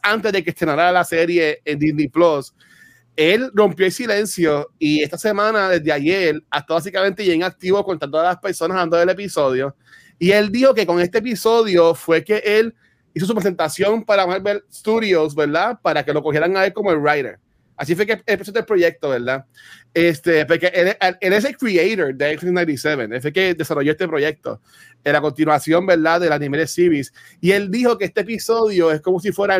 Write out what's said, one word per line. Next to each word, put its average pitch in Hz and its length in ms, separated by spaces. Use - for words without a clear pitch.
antes 208 280
de 190 120
que - 80
estrenara 165 400
la 180 120
serie 165 640
en 147 140
Disney 151 300
Plus. 160 440
Él 202 380
rompió 190 320
el 185 60
silencio 190 760
y 151 240
esta 147 140
semana, 208 520
desde 160 220
ayer, 151 580
hasta 147 240
básicamente 190 520
ya 175 80
inactivo 180 520
con 190 140
todas 151 260
las 175 120
personas 185 380
hablando 170 220
del 170 120
episodio. 143 680
Y 175 120
él 208 200
dijo 254 220
que 208 120
con 175 140
este 175 200
episodio 214 760
fue 165 280
que 214 220
él 220 300
hizo 160 120
su 214 80
presentación 196 680
para 196 240
Marvel 196 440
Studios, 185 640
¿verdad? 156 460
Para 151 220
que 147 100
lo 147 100
cogieran 156 340
a 190 80
él 196 80
como 202 180
el 160 80
writer. 143 400
Así 156 200
fue 202 100
que 214 220
empezó 202 240
este 220 100
proyecto, 170 480
¿verdad? 127 360
Este, 165 500
porque 165 220
él, 180 280
él 190 140
es 208 100
el 285 140
creator 185 560
de 143 200
X-Men 175 200
ninety-seven. 151 600
Él 127 80
fue 147 120
que 185 220
desarrolló 151 360
este 175 160
proyecto. 147 540
En 143 100
la 151 80
continuación, 156 640
¿verdad? 170 360
De 170 80
la 151 60
Animated 147 320
Series. 160 440
Y 175 100
él 202 200
dijo 240 260
que 202 80
este 208 160
episodio 208 720
es 156 100
como 185 180
si 190 120
fuera 196 280